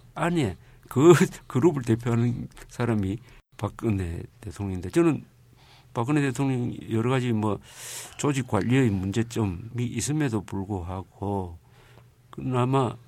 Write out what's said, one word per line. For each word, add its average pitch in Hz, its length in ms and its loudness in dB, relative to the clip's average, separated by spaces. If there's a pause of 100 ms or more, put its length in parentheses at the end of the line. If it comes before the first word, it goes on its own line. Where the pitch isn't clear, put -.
(140)
안에 156 420 0 (320)
그 156 240 8
<laughs> - 360 4
그룹을 147 340 2
대표하는 117 640 0 (200)
사람이 107 500 -2 (380)
박근혜 95 680 -2 (180)
대통령인데, 92 500 -8
저는 165 340 2 (680)
박근혜 135 280 0
대통령 131 520 0 (180)
여러 113 200 0
가지 123 220 0
뭐 107 260 0 (600)
조직 139 280 0
관리의 113 440 2
문제점이 110 920 -2
있음에도 120 580 -2
불구하고 95 1160 -6 (720)
그나마 127 640 0 (140)